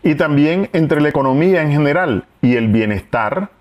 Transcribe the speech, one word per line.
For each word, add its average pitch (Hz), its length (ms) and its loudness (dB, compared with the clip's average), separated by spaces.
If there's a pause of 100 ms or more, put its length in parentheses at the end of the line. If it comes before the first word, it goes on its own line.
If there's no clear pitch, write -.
y 151 120 2
también 156 580 0
entre 160 260 0
la 151 80 2
economía 151 540 0
en 151 100 -2
general 143 540 0 (160)
y 123 160 2
el 113 100 0
bienestar 110 840 -2 (120)